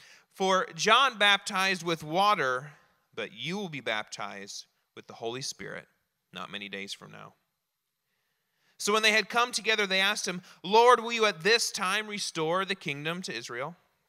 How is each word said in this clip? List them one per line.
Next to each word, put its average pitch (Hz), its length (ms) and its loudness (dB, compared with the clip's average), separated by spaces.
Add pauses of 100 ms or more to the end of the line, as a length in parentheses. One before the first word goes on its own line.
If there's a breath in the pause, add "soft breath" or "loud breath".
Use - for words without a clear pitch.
(320 loud breath)
For 190 400 2
John 220 440 4
baptized 196 680 2
with 165 180 -2
water, 151 680 0 (420 soft breath)
but 107 180 -6
you 135 240 -8
will 202 120 -8
be 143 120 -10
baptized 107 840 -8 (320)
with 110 100 -18
the 101 80 -20
Holy 120 280 -8
Spirit 101 440 -12 (460)
not 90 180 -14
many 101 180 -12
days 98 240 -12
from 101 200 -16
now." 104 240 -20 (1400)
So 202 160 -2
when 214 120 2
they 214 80 6
had 214 160 2
come 233 240 0
together, 208 340 0
they 190 140 0
asked 208 260 0
him, 180 160 -8 (220 loud breath)
"Lord, 233 340 8
will 233 140 -6
you 226 140 2
at 165 160 -2
this 220 280 4
time 208 380 -2
restore 185 560 -2
the 185 100 -4
kingdom 160 480 -6
to 180 100 -10
Israel?" 123 440 -8 (320)